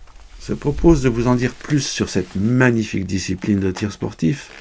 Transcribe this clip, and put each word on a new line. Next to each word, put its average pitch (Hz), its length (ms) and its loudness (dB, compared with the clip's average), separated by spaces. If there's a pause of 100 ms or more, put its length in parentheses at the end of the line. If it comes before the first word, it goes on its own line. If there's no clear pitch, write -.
(400)
se - 140 -8
propose 147 500 2
de 131 60 2
vous 117 180 0
en 123 80 4
dire 123 180 0
plus - 280 -2
sur - 280 -2
cette - 260 -4
magnifique 113 720 2
discipline 95 540 -2
de 95 120 0
tir 101 200 -4
sportif - 580 -4 (120)